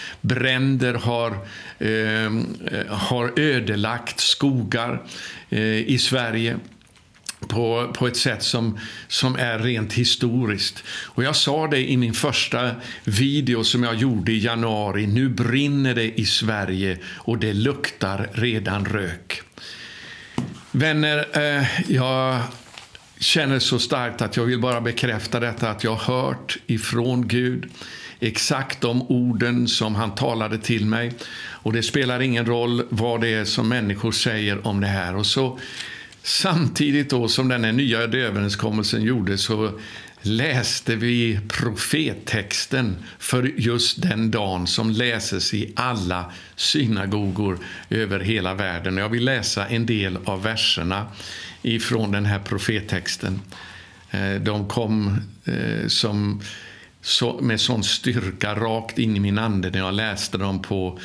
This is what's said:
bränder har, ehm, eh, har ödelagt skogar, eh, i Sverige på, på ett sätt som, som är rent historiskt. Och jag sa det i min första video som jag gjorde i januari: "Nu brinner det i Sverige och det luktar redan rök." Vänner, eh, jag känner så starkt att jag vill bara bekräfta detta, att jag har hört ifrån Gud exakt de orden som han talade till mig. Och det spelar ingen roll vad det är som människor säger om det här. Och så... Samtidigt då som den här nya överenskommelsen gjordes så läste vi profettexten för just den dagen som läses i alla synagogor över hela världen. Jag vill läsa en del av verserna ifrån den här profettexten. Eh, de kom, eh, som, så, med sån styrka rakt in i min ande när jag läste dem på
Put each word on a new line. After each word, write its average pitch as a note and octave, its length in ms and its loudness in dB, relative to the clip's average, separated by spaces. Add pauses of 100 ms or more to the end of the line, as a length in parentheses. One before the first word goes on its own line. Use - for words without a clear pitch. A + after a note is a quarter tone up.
(200)
bränder B2+ 760 2
har, A#2 440 0 (400)
ehm, A2 680 2 (260)
eh, G2+ 140 -4
har A#2+ 500 0
ödelagt A#2 840 0
skogar, B2 840 2 (480)
eh, A2 280 2
i A#2 200 2
Sverige A#2 600 0 (880)
på, A#2 460 0
på B2+ 120 0
ett A#2+ 100 -2
sätt A2 260 0
som, A2+ 360 0 (300)
som C3 280 0
är A#2+ 220 0
rent A2 340 0
historiskt. A#2+ 960 0
Och - 360 -4
jag D3 120 2
sa D#3 300 2
det C#3 240 2
i C3 60 4
min A#2 180 2
första B2 560 0 (340)
video A#2+ 600 2
som B2 180 4
jag A#2 120 2
gjorde A2+ 380 2
i A2 60 4
januari: G#2+ 680 2
"Nu A#2+ 220 4
brinner C3 680 2
det A2+ 260 0
i G#2 60 0
Sverige F#2+ 800 0
och - 320 -2
det G#2+ 140 0
luktar C#3+ 800 0
redan G#2 520 0
rök." F#2 580 -4 (1300)
Vänner, D3+ 640 2
eh, C#3+ 340 2 (220)
jag C3 520 2 (800)
känner C3+ 400 4
så B2 200 2
starkt B2 440 0
att G#2 140 -2
jag A#2+ 80 4
vill B2 140 2
bara A#2+ 220 2
bekräfta A#2 600 -2
detta, A2+ 300 0
att G#2 140 -4
jag A2 100 2
har B2+ 280 0
hört C3 340 -4 (100)
ifrån A#2+ 600 0
Gud B2 420 0 (500)
exakt C3 600 0
de B2 220 2
orden B2 680 2
som A2 260 0
han G#2 200 0
talade A2+ 440 0
till A2+ 280 0
mig. A#2 260 0 (220)
Och - 380 -6
det A2+ 100 0
spelar B2+ 380 0
ingen A#2+ 260 2
roll A#2+ 420 2
vad A#2 320 0
det A#2 80 2
är A2 160 2
som A2 240 0
människor G#2+ 440 0
säger G#2+ 540 0
om G2+ 140 0
det G2+ 60 2
här. F#2+ 300 0
Och G#2 100 0
så... B2+ 320 0 (640)
Samtidigt C#3+ 880 2
då A#2+ 180 2
som C3 200 2
den B2 160 2
här A2 80 2
nya A#2+ 260 2
överenskommelsen G#2+ 1040 0
gjordes G2+ 400 2
så G#2+ 380 0 (420)
läste A#2 720 0
vi A#2 520 2
profettexten A2 1500 -2 (220)
för B2 380 0
just A#2+ 460 2
den A2 280 2
dagen F#2+ 360 0
som A2 240 0
läses A2 640 0
i - 220 -4
alla F2+ 560 -2 (240)
synagogor G2+ 1000 0 (320)
över G2+ 300 0
hela F#2+ 340 0
världen. F#2 420 -2
Jag G2+ 120 0
vill A#2 160 0
läsa A2 440 0
en A2+ 180 0
del G2 380 0
av F#2+ 180 -2
verserna G#2 640 0 (560)
ifrån A2+ 500 0
den G2+ 120 2
här G2+ 140 2
profettexten. G2 1000 -2 (720)
Eh, G2 240 -2
de G#2 340 -2
kom, G#2+ 520 0 (240)
eh, A2 420 -2
som, G#2 540 0 (600)
så, - 400 0
med A2+ 200 2
sån G#2+ 240 2
styrka G#2 720 -2
rakt A2+ 440 -2
in A2 180 2
i G2+ 40 2
min G2+ 180 2
ande G2+ 320 2
när F#2 80 0
jag F#2+ 160 0
läste G#2 440 -2
dem F#2+ 240 -2
på F#2 420 -2